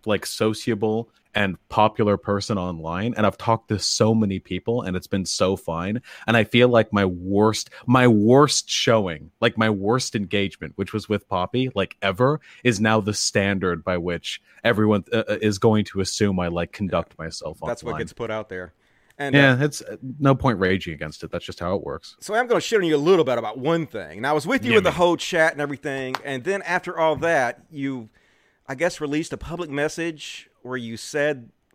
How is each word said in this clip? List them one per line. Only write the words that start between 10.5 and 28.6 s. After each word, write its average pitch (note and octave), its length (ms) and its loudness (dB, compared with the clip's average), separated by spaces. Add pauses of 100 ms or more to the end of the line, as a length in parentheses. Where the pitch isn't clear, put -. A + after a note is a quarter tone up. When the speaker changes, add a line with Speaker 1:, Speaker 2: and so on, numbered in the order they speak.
Speaker 1:
which F#2+ 160 -6
was G#2+ 160 -6
with G#2 180 -2
Poppy, A2 480 -2
like, F#2+ 260 -2
ever, B2 380 0 (240)
is A2+ 160 2
now A2 220 2
the G2+ 140 -2
standard F#2+ 680 -2
by F#2 140 -2
which E2+ 440 -6 (220)
everyone, G#2+ 480 2
uh, A2 160 0
uh, G#2 140 -2
is G#2+ 160 2
going G#2+ 280 4
to - 140 -6
assume F#2+ 400 0
I, F2 80 -2
like, E2+ 240 -4
conduct F2 460 -4
myself D#2+ 480 -12
Speaker 2:
That's A#2+ 180 -8
what A#2 60 -10
Speaker 1:
online. - 140 -6
Speaker 2:
gets F2 100 -12
put A2+ 180 -10
out A2 160 -8
there. F2+ 260 -12 (460)
And, C#3 160 0
Speaker 1:
Yeah, C#3 180 8
Speaker 2:
uh, C3 120 0
Speaker 1:
it's, D3 180 -6
uh, G#2 140 -12 (220)
no C#3 140 6
point B2+ 260 0
raging F#2 360 0
against D#2 280 -12
it. D#2+ 60 -10
That's - 160 -8
just - 140 -14
how F2 160 -2
it F2+ 80 -4
works. - 360 -12
Speaker 2:
So - 140 -10
I'm A#3+ 140 0
gonna A3+ 120 2
shit A3 200 0
on F#3 80 0
you D#3 80 2
a - 20 6
little E3 260 4
bit B2 140 0
about A2+ 220 -6
one D#3 260 0
thing. F2+ 320 -10
And A2 80 -6
I D3 80 2
was D3+ 140 0
with C4 180 0
you A#3+ 60 0
Speaker 1:
Yeah, A3 60 6
Speaker 2:
with F#3+ 80 4
the F3+ 40 2
Speaker 1:
man. C#3+ 80 -2
Speaker 2:
whole F3 200 4
chat D#3+ 340 0
and D3 100 -6
everything, C3+ 540 -6 (100)
and C3+ 180 -6
then F#3+ 200 -4
after F3 340 -4
all D#3+ 200 2
that, D3 520 0
you, C3+ 400 -8 (580)